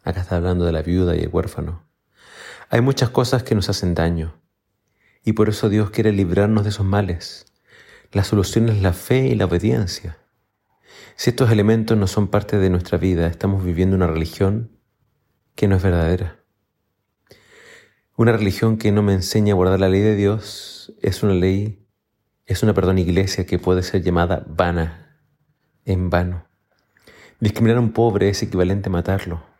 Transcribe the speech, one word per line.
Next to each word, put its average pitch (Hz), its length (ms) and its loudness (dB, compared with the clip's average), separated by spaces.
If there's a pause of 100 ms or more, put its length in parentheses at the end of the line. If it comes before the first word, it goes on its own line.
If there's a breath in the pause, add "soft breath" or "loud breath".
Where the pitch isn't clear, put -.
Acá 90 180 -4
está 90 160 -2
hablando 87 280 0
de 82 60 2
la 80 100 0
viuda 87 340 2
y 78 40 0
el 80 120 -2
huérfano. 82 520 -6 (880 loud breath)
Hay 117 100 2
muchas 131 300 2
cosas 123 320 0
que - 100 -2
nos 101 160 0
hacen 92 240 -2
daño, 82 400 -2 (920)
y 113 100 0
por 107 140 2
eso 107 220 -2
Dios 107 220 0
quiere 107 200 0
librarnos 101 520 2
de 104 80 -2
esos 98 160 -2
males. 95 580 -4 (640 soft breath)
La 101 120 0
solución 107 460 0
es 107 120 0
la 92 120 2
fe 131 340 0
y 123 80 2
la 104 100 2
obediencia. 87 720 -2 (1000 loud breath)
Si - 120 0
estos 120 220 2
elementos 110 440 2
no 101 120 2
son 98 220 -2
parte 104 280 -2
de 95 140 2
nuestra 87 260 -2
vida, 85 300 0
estamos 95 360 -2
viviendo 92 320 0
una 90 120 2
religión 95 640 -2 (800)
que - 140 0
no 98 80 4
es 90 80 0
verdadera. 85 560 -2 (1800 loud breath)
Una 117 160 4
religión 110 480 0
que 104 120 0
no 104 120 2
me 101 100 4
enseña 104 400 2
a - 20 4
guardar 92 240 2
la 95 100 4
ley 95 120 4
de 107 140 2
Dios - 880 -4
es 98 180 -2
una 101 140 2
ley, 95 500 -2 (600)
es - 160 -2
una, 107 100 2
perdón, 92 240 2
iglesia 90 480 0
que 90 140 -4
puede 92 240 0
ser 95 180 -2
llamada 87 460 0
vana, 85 560 -2 (840)
en 90 220 0
vano. 87 380 -2 (920 loud breath)
Discriminar 113 380 2
a - 20 2
un 117 140 0
pobre 104 360 2
es 98 120 -2
equivalente 95 480 -2
a - 20 -2
matarlo. 87 520 -4 (160)